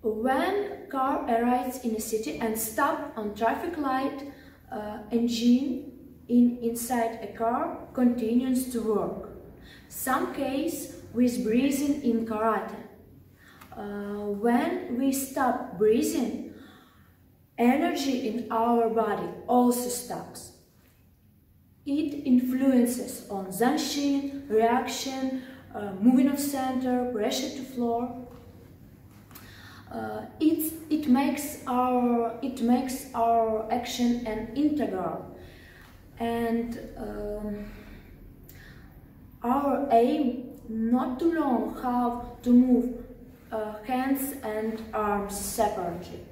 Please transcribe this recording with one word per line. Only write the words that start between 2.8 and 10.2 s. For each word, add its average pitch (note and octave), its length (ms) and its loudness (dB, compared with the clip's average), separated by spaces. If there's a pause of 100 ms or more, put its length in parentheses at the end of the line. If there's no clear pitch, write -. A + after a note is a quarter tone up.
on G#3 200 -6
traffic C#4 420 -2
light, C4+ 540 -2 (400)
uh, G#3+ 280 -8 (120)
engine A#3+ 800 2 (360)
in, A#3+ 340 6
inside A#3 640 -2
a G3+ 40 -10 (100)
car A#3+ 560 -2
continues B3 800 2
to A3+ 80 -2
work. G3+ 480 0 (580)
Some D4+ 460 -2